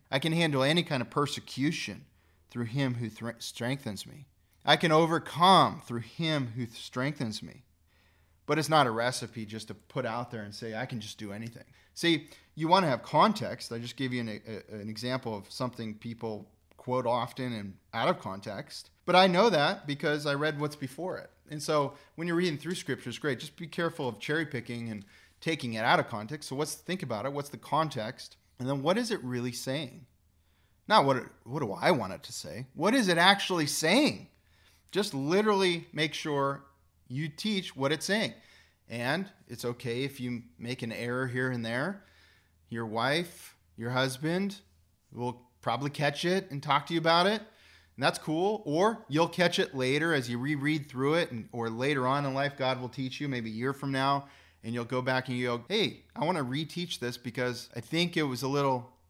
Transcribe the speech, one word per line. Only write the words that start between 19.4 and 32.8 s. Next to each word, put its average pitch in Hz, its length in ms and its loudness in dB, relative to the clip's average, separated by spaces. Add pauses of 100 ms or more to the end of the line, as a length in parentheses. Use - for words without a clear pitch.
that 165 380 2
because 147 380 -2
I 143 80 0
read 147 260 -2
what's 147 160 -4
before 160 440 -8
it. - 100 -18 (200)
And 147 140 -10
so 147 320 2 (200)
when 165 120 -6
you're 170 100 2
reading 170 200 2
through 165 180 -6
scripture, - 340 -6
it's 117 100 -8
great. 131 200 -2
Just - 160 -12
be 170 120 -12
careful 156 420 -2
of 110 100 -10
cherry 156 260 0
picking 120 440 -8
and 104 160 -8 (340)
taking 151 340 -4
it 110 120 0
out 160 140 6
of 139 100 0
context. 110 400 -8
So 135 60 -6
let's 151 200 -4
think 185 260 -6
about 117 240 -4
it. 139 60 -2
What's 139 180 -6
the 123 80 -14
context? 135 800 -4 (240)
And 123 80 -4
then 139 140 -2
what 170 160 2
is 233 120 -2
it 180 140 -4
really 123 300 -4
saying? 135 520 -8 (840)
Not 180 180 8
what, 131 180 4 (220)
what 139 160 -4
do 110 100 -2
I 95 200 4
want 104 220 2
it 82 100 -12
to - 100 -14
say? 98 400 -8
What 185 200 2